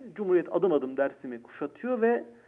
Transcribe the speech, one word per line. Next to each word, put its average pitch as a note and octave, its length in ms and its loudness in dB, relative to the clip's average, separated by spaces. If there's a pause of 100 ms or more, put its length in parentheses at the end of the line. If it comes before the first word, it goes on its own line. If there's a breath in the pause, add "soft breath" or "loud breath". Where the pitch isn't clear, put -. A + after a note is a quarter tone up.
(160)
Cumhuriyet F3+ 360 2
adım F3+ 220 2
adım C3 240 0
Dersim'i C3+ 460 -4
kuşatıyor A3+ 580 -6
ve, A#3 220 2 (240 soft breath)